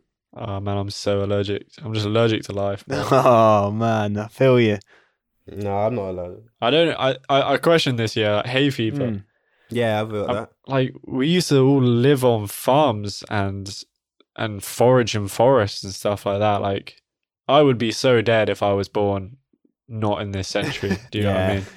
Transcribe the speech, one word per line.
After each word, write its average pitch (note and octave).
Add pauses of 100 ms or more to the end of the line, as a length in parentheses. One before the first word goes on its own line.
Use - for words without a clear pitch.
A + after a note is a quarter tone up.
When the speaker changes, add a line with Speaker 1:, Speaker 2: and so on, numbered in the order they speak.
(340)
Speaker 1:
Oh, G#2
man, G2+
I'm G2+
so G2+
allergic. G2+ (140)
I'm A2
just G#2
allergic A2
to -
life, G2+
man. C#3
Speaker 2:
<laughs> -
Oh, A2+
man, G#2+
I G#2+
feel C3
you. G#2+ (680)
Speaker 3:
No, G2
I'm G#2+
not A#2+
allergic. F2+ (160)
Speaker 1:
I A#2
don't, D#3
I, C3 (120)
I, C#3
I E3+
question D#3+
this, A2+
yeah, G#2
like, G#2
hay C3
fever. B2
Speaker 2:
Mm. G2+ (460)
Speaker 3:
Yeah, A2+
I've A2
got G#2
Speaker 1:
I'm, B2
Speaker 3:
that. A2 (160)
Speaker 1:
like, C3 (100)
we C3
used F3
to -
all C3+
live B2
on A2+
farms A#2+
and, G2 (540)
and G#2+
forage B2
in G2+
forests A#2
and G2
stuff G#2
like G2+
that. G#2
Like, - (460)
I C#3+
would C3+
be A2+
so B2
dead A2
if G2+
I G2+
was G2
born G2+ (520)
not G#2+
in G2+
this G2
century. G2+
Speaker 3:
<laughs> -
Speaker 1:
Do A2
you G#2
know G2+
what F#2+
I F#2
Speaker 3:
Yeah, G2+
Speaker 1:
mean? G2 (120)